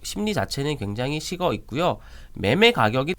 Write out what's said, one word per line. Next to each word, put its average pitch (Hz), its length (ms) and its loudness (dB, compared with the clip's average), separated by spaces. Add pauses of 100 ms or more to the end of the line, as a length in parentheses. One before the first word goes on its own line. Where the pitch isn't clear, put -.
심리 208 320 -4
자체는 139 460 -2
굉장히 123 420 -4
식어 175 320 -2
있고요. 117 460 -2 (340)
매매 180 400 4
가격이 131 460 2